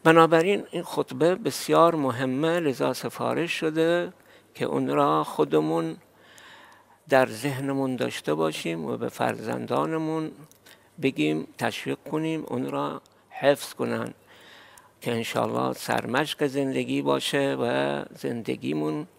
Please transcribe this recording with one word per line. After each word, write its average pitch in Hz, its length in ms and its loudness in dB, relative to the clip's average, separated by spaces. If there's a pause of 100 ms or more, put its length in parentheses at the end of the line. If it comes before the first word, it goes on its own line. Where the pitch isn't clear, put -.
بنابراین 165 640 8
این 175 120 -6
خطبه 151 520 0
بسیار 160 600 4
مهمه، 139 640 0
لذا 135 320 0
سفارش 123 600 -2
شده 165 600 0 (420)
که - 100 -4
اون 135 240 0
را 147 360 2
خودمون 156 720 0 (1120)
در 131 200 6
ذهنمون 135 680 -2
داشته 127 380 -2
باشیم 160 500 -2
و 120 120 -4
به 117 120 -6
فرزندانمون 127 1200 -2 (720)
بگیم، 151 460 0 (100)
تشویق 131 400 -4 (120)
کنیم 156 380 -4
اون 131 220 -4
را 143 320 -4 (280)
حفظ - 440 0
کنن 117 400 -4 (840)
که 120 120 -4
انشاءالله 117 600 -2
سرمشق 123 720 0
زندگی 135 560 0
باشه 139 580 2
و 139 420 0 (160)
زندگیمون 143 880 -4 (120)